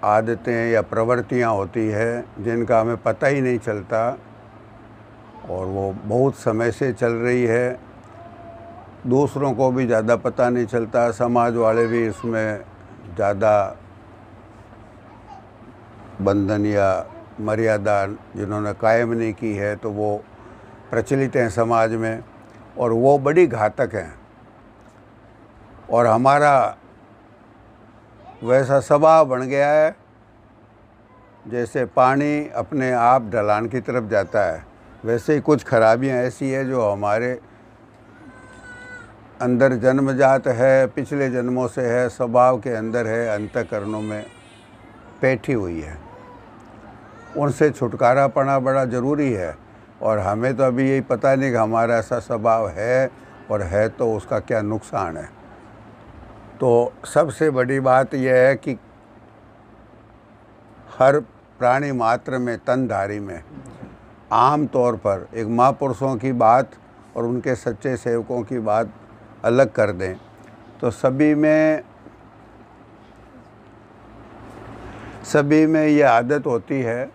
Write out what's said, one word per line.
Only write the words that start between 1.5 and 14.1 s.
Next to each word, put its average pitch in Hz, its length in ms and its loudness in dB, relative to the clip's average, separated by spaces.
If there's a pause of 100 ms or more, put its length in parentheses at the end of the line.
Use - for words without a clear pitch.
होती 107 360 -4
हैं 117 560 -6
जिनका 117 380 0
हमें 113 160 -2
पता 120 300 -2
ही 139 140 0
नहीं 123 180 0
चलता 113 600 -4 (1300)
और 92 160 -6
वो 98 380 -6
बहुत 123 320 0
समय 113 360 -2
से 127 220 -4
चल 117 180 -2
रही 123 320 0
है। 123 360 -2 (1300)
दूसरों 135 460 0
को 131 180 2
भी 127 140 -2
ज़्यादा 113 300 2
पता 120 340 -2
नहीं 123 160 0
चलता, 117 460 0
समाज 120 440 0
वाले 113 320 2
भी 117 200 0
इसमें 110 580 -6 (500)
ज़्यादा 101 600 0 (2500)